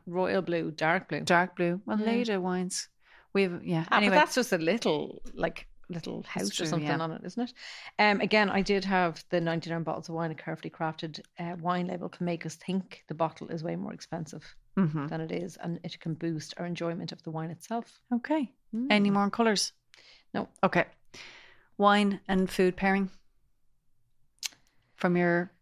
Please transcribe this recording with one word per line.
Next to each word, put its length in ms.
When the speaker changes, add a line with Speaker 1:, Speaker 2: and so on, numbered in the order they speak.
Speaker 1:
royal 360
blue, 280
dark 380
blue. 120
Speaker 2:
Dark 360
blue. 300
Well, 120
Speaker 1:
Yeah. 80
Speaker 2:
Leda 340
wines. 480
We 100
have, 220
yeah. 260
Speaker 1:
Ah, 80
Speaker 2:
Anyway. 180
Speaker 1:
but 40
that's 140
just 180
a 60
little, 640
like, 320
little 340
Speaker 2:
That's 120
Speaker 1:
house 160
or 40
Speaker 2:
true, 120
Speaker 1:
something 220
Speaker 2:
yeah. 100
Speaker 1:
on 140
it, 120
isn't 180
it? 100
Um, 220
again, 280
I 140
did 220
have 460
the 100
ninety-nine 420
bottles 260
of 60
wine. 160
A 60
carefully 340
crafted, 500
uh, 220
wine 280
label 200
can 180
make 200
us 80
think 540
the 60
bottle 340
is 160
way 120
more 160
expensive 520
Speaker 2:
Mm-hmm. 300
Speaker 1:
than 120
it 120
is, 240
and 260
it 160
can 160
boost 420
our 80
enjoyment 480
of 120
the 80
wine 180
itself. 500
Speaker 2:
Okay. 380
Speaker 1:
Mm. 140
Speaker 2:
Any 220
more 200
colours? 420
Speaker 1:
No. 160
Speaker 2:
Okay. 220
Wine 520
and 200
food 280
pairing 340
from 200
your 340